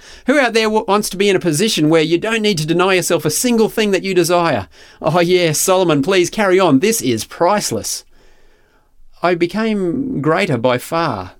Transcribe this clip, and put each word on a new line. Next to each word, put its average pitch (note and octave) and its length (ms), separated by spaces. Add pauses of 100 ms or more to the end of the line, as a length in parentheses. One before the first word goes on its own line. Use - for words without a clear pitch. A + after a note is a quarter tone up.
(260)
Who C#4+ 140
out A#3 140
there A3 100
w-, G#3+ 240
wants G3+ 220
to F#3 80
be G3+ 100
in F#3+ 80
a F3+ 40
position E3+ 500
where E3 120
you D#3+ 160
don't A3 240
need G#3 180
to D3+ 60
deny F3+ 280
yourself F3 320
a D#3 40
single A3+ 380
thing G#3 240
that F3+ 120
you F#3+ 100
desire? E3+ 560 (320)
Oh E3 180
yeah, F3 320
Solomon, E3+ 500
please F3+ 280
carry F#3+ 300
on. D#3 200
This A3 220
is A#2+ 240
priceless. - 800 (1160)
I F3+ 120
became F3+ 880
greater D#3+ 360
by B2 220
far C3 600